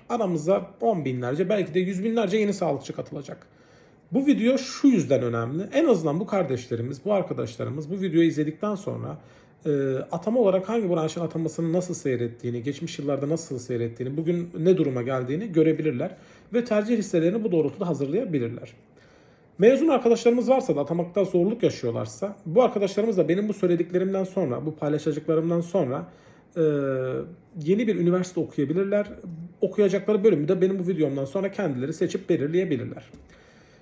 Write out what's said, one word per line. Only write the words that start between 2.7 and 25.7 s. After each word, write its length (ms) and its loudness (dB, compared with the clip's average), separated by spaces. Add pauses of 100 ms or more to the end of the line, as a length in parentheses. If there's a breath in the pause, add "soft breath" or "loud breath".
katılacak. 540 -12 (640 soft breath)
Bu 140 2
video 320 4
şu 300 0
yüzden 340 4
önemli. 420 -2 (100)
En 120 4
azından 340 2
bu 60 -4
kardeşlerimiz, 800 -4
bu 80 0
arkadaşlarımız 800 -4
bu 100 -6
videoyu 260 4
izledikten 480 -2
sonra, 420 -8 (480 loud breath)
e, 300 0 (160)
atama 280 -2
olarak 300 2
hangi 200 0
branşın 320 0
atamasının 520 -2
nasıl 200 -2
seyrettiğini, 680 -4
geçmiş 360 -6
yıllarda 300 -2
nasıl 300 -4
seyrettiğini, 580 -4
bugün 320 -2 (100)
ne 180 4
duruma 240 0
geldiğini 500 -4
görebilirler 640 2 (380 loud breath)
ve 120 2
tercih 320 2
listelerini 460 2
bu 80 -2
doğrultuda 360 2
hazırlayabilirler. 840 -2 (840 soft breath)
Mezun 300 6
arkadaşlarımız 600 4
varsa 260 2
da, 60 0
atamakta 440 0
zorluk 380 0
yaşıyorlarsa, 720 -2 (100)
bu 180 4
arkadaşlarımız 540 0
da 120 4
benim 200 0
bu 40 -2
söylediklerimden 680 0
sonra, 420 -4
bu 100 -4
paylaşacaklarımdan 840 0
sonra, 440 -2 (520 loud breath)